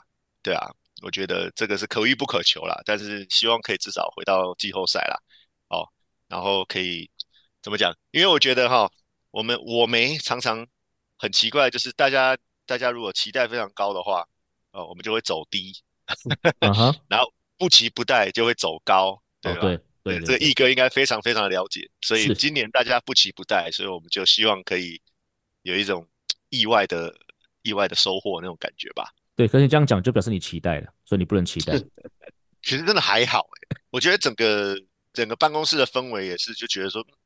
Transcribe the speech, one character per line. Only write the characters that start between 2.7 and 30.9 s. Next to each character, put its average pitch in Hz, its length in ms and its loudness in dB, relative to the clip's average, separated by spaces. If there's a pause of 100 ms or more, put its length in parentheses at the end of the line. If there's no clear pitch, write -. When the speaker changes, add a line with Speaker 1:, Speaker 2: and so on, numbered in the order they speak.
Speaker 1:
但 107 120 -2
是 104 320 -10
希 - 180 2
望 117 140 2
可 110 120 -4
以 95 40 -4
至 - 140 -8
少 82 240 -4
回 - 80 -12
到 92 320 0
季 101 160 -8
后 92 140 -4
赛 87 160 -2
啦。 - 160 -4 (520)
哦， 85 180 -6 (400)
然 90 140 -8
后 98 240 0
可 - 140 -4
以， 87 300 -6 (520)
怎 104 100 -10
么 104 60 -4
讲？ 95 180 0 (160)
因 151 100 0
为 190 60 4
我 160 120 4
觉 135 140 2
得 123 140 2
哈， 120 240 2 (400)
我 107 100 -6
们， 117 220 -2
我 117 220 2
们 120 340 0
常 127 200 -4
常 117 280 -4 (500)
很 107 140 -4
奇 110 180 0
怪， 131 200 4
就 120 100 -6
是 123 140 -6
大 139 160 4
家， 131 280 2 (280)
大 127 120 -4
家 123 140 0
如 120 100 -6
果 101 100 -4
期 - 200 -4
待 123 160 0
非 117 100 -4
常 104 160 -6
高 101 200 -2
的 92 100 -4
话， 90 240 -2 (440)
呃， 95 140 -12
我 85 80 -18
们 90 80 -20
就 110 100 -6
会 110 100 0
走 80 280 -4
低。 95 240 -8 (880)
Speaker 2:
嗯 101 140 2
哼。 117 280 4
Speaker 1:
<laughs> - 80 -20
然 101 100 2
后 127 140 0 (240)
不 180 100 0
期 117 220 6
不 - 140 -6
待 110 280 4
就 113 140 2
会 120 80 4
走 80 300 -4
高， 95 380 2 (200)
对 87 120 -4
吧？ 87 60 -6
Speaker 2:
哦， - 20 -2
对， 92 160 0 (260)
对， 90 160 -4
对， - 0 -
Speaker 1:
对， 82 60 -10
这 127 80 2
个 127 60 2
奕 151 140 2
哥 127 160 4
应 131 60 4
该 127 120 4
非 135 180 2
常 113 160 -2
非 117 120 0
常 104 160 0
了 92 180 -2
解， 90 140 -8
Speaker 2:
对。 - 80 -16 (120)
Speaker 1:
所 113 160 0
以 110 180 2
今 151 180 0
年 120 180 -2
大 127 120 2
家 120 160 2
不 131 140 -6
期 98 180 2
不 - 120 -16
待， 87 280 0
Speaker 2:
是。 - 60 -8
Speaker 1:
所 104 80 -6
以 101 40 -6
我 90 100 -8
们 82 100 -20
就 98 140 -2
希 107 220 2
望 101 180 2
可 92 140 -2
以 87 240 -8 (640)
有 90 120 -4
一 101 80 0
种 95 240 -4 (420)
意 120 160 -2
外 104 200 4
的， 85 280 -4 (500)
意 110 100 -4
外 101 140 2
的 87 80 -4
收 95 240 0
获 95 200 -6
那 87 80 -10
种 87 120 -10
感 - 180 -8
觉 - 160 -14
吧。 - 180 -10 (240)
Speaker 2:
对， 117 140 4
可 - 80 4
是 139 60 8
你 139 40 6
这 139 80 2
样 151 100 6
讲 117 160 2
就 123 120 0
表 104 80 2
示 113 80 -4
你 101 100 -2
期 82 220 -10
待 80 180 -2
了， - 140 -16 (100)